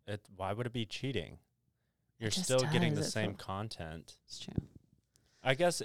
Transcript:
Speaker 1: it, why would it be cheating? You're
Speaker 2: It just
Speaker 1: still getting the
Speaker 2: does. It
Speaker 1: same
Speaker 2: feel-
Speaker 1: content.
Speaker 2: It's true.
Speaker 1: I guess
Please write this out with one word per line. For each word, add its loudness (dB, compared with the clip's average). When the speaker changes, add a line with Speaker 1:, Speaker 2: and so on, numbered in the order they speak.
Speaker 1:
it, -4
why -2
would -2
it -4
be -2
cheating? -4
You're -2
Speaker 2:
It 2
just 0
Speaker 1:
still 4
getting 4
the 0
Speaker 2:
does. 0
It -2
Speaker 1:
same 0
Speaker 2:
feel- -8
Speaker 1:
content. -8
Speaker 2:
It's -14
true. -10
Speaker 1:
I 6
guess 4